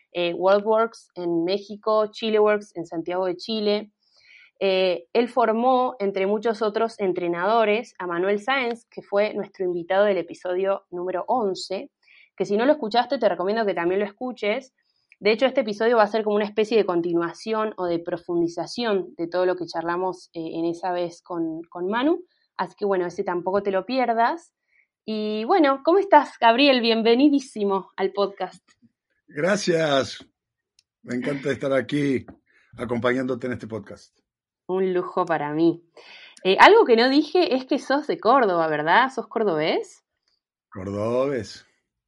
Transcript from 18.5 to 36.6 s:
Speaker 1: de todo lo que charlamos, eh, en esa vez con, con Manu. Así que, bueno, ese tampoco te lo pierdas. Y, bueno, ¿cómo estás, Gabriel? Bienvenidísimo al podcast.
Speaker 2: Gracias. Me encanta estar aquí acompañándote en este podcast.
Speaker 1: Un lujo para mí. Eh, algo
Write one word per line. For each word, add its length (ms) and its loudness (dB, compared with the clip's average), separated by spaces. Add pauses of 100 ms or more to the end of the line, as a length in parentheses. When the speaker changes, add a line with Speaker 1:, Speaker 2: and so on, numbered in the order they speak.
Speaker 1:
de 120 -6
todo 160 0
lo 100 0
que 100 -8
charlamos, 680 -6
eh, 80 -10 (140)
en 100 -4
esa 260 -4
vez 300 -6
con, 480 -6
con 180 -8
Manu. 380 0 (320)
Así 200 -6
que, 60 -12
bueno, 220 0
ese 180 -6
tampoco 400 -2
te 80 -2
lo 140 -2
pierdas. 680 0 (520)
Y, 400 -4
bueno, 400 2
¿cómo 140 4
estás, 380 4
Gabriel? 440 6
Bienvenidísimo 1120 2
al 160 -2
podcast. 500 -4 (640)
Speaker 2:
Gracias. 1000 0 (800)
Me 120 -8
encanta 360 -4
estar 220 -4
aquí 520 0 (520)
acompañándote 720 -2
en 60 -4
este 140 -12
podcast. 500 -14 (500)
Speaker 1:
Un 260 -2
lujo 320 -2
para 280 -2
mí. 300 2 (600)
Eh, 160 2
algo 260 10